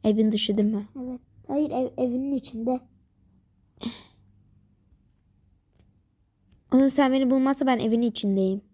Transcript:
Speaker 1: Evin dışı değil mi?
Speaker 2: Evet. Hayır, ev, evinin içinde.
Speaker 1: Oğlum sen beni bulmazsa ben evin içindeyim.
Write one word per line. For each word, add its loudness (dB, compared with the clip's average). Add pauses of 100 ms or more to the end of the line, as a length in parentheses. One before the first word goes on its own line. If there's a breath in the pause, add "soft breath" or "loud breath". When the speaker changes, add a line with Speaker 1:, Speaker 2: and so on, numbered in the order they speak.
Speaker 1:
Evin 2
dışı 0
değil 2
mi? -6 (160)
Speaker 2:
Evet. -10 (280)
Hayır, -2
ev, -2 (100)
evinin -2
içinde. -4 (4000 loud breath)
Speaker 1:
Oğlum 6
sen 2
beni 2
bulmazsa 2
ben 2
evin 0
içindeyim. 0 (120)